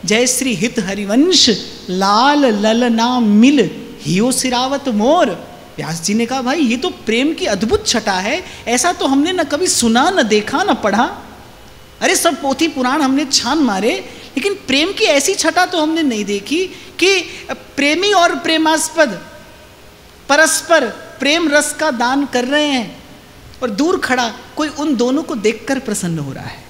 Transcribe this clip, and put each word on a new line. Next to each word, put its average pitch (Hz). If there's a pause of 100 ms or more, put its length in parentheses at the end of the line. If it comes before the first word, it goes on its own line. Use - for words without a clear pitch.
जय 220
श्री 247
हित 233
हरिवंश 208 (400)
लाल 214
ललना 233
मिल 226 (300)
हियो 190
सिरावत 262
मोर।" 254 (480)
व्यास 160
जी 202
ने 233
कहा, 254
"भाई, 262
ये 247
तो 370
प्रेम 254
की 349
अद्भुत 226
छटा 214
है, 233 (240)
ऐसा 247
तो 349
हमने 285
न 359
कभी 294
सुना, 240
न 359
देखा, 214
न 381
पढ़ा। 226 (840)
अरे, 311
सब 330
पोथी 277
पुराण 262
हमने 269
छान 262
मारे, 233 (280)
लेकिन 392
प्रेम 311
की 415
ऐसी 311
छटा 330
तो 349
हमने 320
नहीं 214
देखी 208 (340)
कि 370 (300)
प्रेमी 302
और 349
प्रेमास्पद 311 (1080)
परस्पर 311 (340)
प्रेम 311
रस 294
का 311
दान 254
कर 247
रहे 294
हैं 233 (600)
और 247
दूर 294
खड़ा 247 (240)
कोई 302
उन 294
दोनों 254
को 320
देखकर 226
प्रसन्न 170
हो 139
रहा -
है।" -